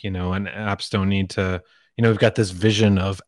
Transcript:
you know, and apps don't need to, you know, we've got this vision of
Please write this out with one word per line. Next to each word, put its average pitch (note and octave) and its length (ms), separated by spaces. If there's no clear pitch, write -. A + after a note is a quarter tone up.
you G2 100
know, F2+ 220
and G2 140
apps G2+ 420
don't G2 200
need G2 220
to, F#2 300
you A#2 60
know, A2+ 80
we've G#2+ 100
got A2+ 160
this G2+ 160
vision G#2 460
of G2 300